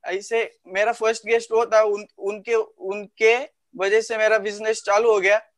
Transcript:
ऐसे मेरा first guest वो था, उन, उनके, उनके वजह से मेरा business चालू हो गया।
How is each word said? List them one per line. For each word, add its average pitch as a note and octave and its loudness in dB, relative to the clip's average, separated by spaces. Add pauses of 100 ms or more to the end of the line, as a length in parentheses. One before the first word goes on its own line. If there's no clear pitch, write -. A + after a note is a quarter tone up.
ऐसे G3+ -6
मेरा G#3 -2
first A3 -2
guest A3+ 0
वो A3+ 2
था, A3 4
उन, G#3 -2 (120)
उनके, G#3 -4
उनके G#3 -2 (380)
वजह G3 2
से A3 -6
मेरा G#3+ 2
business G#3+ -4
चालू A3 2
हो G3+ 2
गया। G3+ 2 (160)